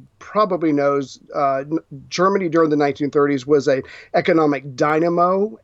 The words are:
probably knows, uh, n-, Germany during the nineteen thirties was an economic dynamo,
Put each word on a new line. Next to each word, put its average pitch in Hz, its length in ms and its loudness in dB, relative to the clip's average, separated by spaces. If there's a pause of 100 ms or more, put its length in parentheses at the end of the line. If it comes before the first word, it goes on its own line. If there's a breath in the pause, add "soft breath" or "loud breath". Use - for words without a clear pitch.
(200)
probably 175 540 -2
knows, 139 460 -2 (140)
uh, 139 260 0
n-, 151 200 -6 (300)
Germany 190 400 0
during 160 200 2
the 147 60 2
nineteen 143 340 0
thirties 143 380 0
was 143 220 2
an 135 120 2 (320 loud breath)
economic 151 600 0
dynamo, 170 880 0